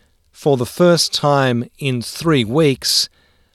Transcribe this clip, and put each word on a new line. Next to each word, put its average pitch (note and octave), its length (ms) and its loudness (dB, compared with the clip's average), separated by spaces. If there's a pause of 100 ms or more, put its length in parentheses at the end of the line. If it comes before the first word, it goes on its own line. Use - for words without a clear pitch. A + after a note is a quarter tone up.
(320)
for C#3+ 240 0
the A#2+ 100 -2
first F3 460 2
time C3 560 0 (100)
in B2+ 240 -4
three D3 420 -2
weeks C3+ 640 0 (460)